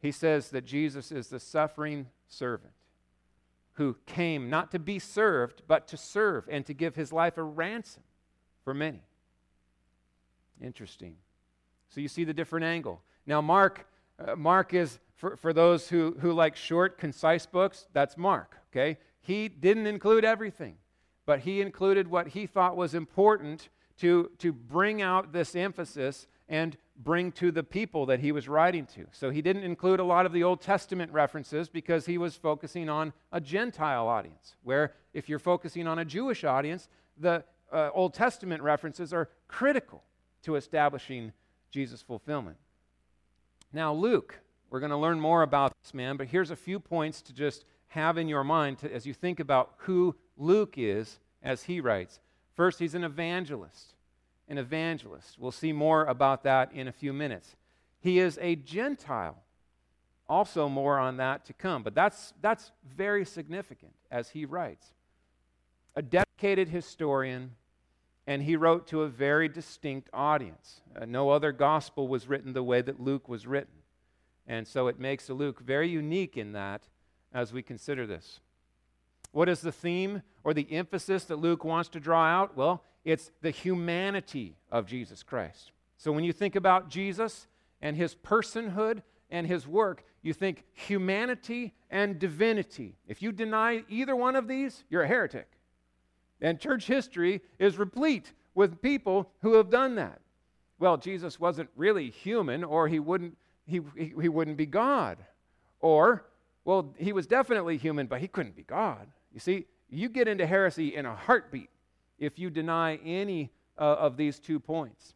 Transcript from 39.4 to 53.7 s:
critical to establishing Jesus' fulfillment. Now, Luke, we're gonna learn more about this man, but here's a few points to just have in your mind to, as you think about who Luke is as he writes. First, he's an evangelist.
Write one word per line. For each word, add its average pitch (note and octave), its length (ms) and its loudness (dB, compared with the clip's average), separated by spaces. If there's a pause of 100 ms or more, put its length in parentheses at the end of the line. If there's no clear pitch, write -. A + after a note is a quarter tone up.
critical - 560 -2 (400)
to D#3 140 -4
establishing C3+ 760 -2 (380)
Jesus' B2 300 -8
fulfillment. A2+ 560 -8 (1160)
Now, D#3 200 -2
Luke, F#3+ 480 0 (300)
we're C3 100 -6
gonna D3 180 -2
learn D#3+ 220 2
more D#3+ 220 6
about C#3 300 4 (100)
this - 100 -20
man, C3 240 -6
but C3+ 120 -8
here's E3 220 0
a E3+ 60 -10
few F#3+ 240 -8
points D#3+ 420 -4
to - 120 -20
just C3+ 300 -4 (240)
have D#3+ 300 0
in E3 100 -2
your C#3+ 160 0
mind C#3+ 340 2
to, - 140 -10
as A#2 140 -8
you C#3+ 60 -8
think F3+ 280 -4
about C3+ 380 2
who F3+ 380 2 (200)
Luke G3+ 420 2
is G#2+ 400 -2 (240)
as C3 220 -6
he F3 160 -6
writes. G#2 400 -2 (340)
First, F3 240 2
he's D#3+ 160 -4
an F3 100 -4
evangelist. D#3 920 -8 (540)